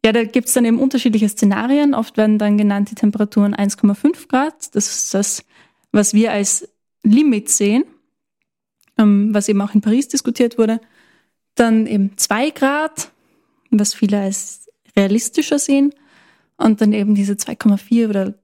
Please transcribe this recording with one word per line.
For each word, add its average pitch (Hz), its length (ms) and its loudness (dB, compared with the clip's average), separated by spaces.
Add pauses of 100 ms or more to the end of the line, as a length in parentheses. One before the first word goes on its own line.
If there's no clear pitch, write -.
Ja, 220 80 4
da 226 120 0
gibt's 233 300 -2
dann 247 100 2
eben 233 140 2
unterschiedliche 233 500 0
Szenarien. 240 640 0
Oft - 240 -4
werden 214 220 2
dann 208 180 2
genannt 202 340 0
die - 40 -12
Temperaturen 202 580 0
eins 202 240 -4
Komma 202 180 0
fünf - 340 -2
Grad. 285 460 -4
Das 208 140 -2
ist - 240 -6
das, - 320 -4 (480)
was 208 220 2
wir 220 180 2
als 202 340 -4 (360)
Limit 226 480 2
sehen, 214 340 2 (1120)
ähm, 208 380 2
was 208 140 -2
eben 202 120 0
auch 208 140 -8
in 208 80 4
Paris 240 260 0
diskutiert 240 480 -2
wurde. 226 240 0 (760)
Dann 226 300 2
eben 196 300 -2
zwei 240 340 -2
Grad, 302 600 -4 (600)
was 208 220 0
viele 202 280 -2
als - 500 -8 (260)
realistischer 226 600 0
sehen. 285 340 0 (640)
Und 220 240 2
dann 214 120 2
eben 208 220 0
diese 202 220 -2
zwei - 180 -8
Komma 202 220 2
vier 233 320 0
oder 202 360 -4